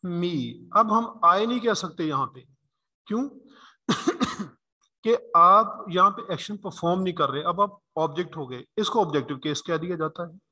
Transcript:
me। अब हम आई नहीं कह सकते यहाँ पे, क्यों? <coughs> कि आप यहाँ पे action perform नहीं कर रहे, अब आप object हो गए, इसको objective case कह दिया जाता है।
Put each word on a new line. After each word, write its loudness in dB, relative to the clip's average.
me। -2
अब 4
हम -2
आई 6
नहीं -2
कह 2
सकते -6
यहाँ -2
पे, -16
क्यों? -4
<coughs> -2
कि 0
आप 6
यहाँ 4
पे -10
action -8
perform -2
नहीं -2
कर 0
रहे, -4
अब -2
आप -2
object -4
हो -10
गए, -12
इसको 0
objective -2
case -4
कह -4
दिया -6
जाता -6
है। -20